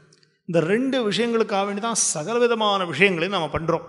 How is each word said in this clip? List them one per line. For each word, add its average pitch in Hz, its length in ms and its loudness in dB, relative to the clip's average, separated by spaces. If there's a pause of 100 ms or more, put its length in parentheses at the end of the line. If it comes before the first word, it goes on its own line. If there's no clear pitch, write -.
(460)
இந்த 160 200 2
ரெண்டு 247 440 0
விஷயங்களுக்காக 220 540 0
வேண்டி 202 160 -4
தான் 226 140 -4
சகலவிதமான 214 880 0
விஷயங்களையும் 180 560 0
நாம 147 180 -4
பண்றோம். 165 300 -2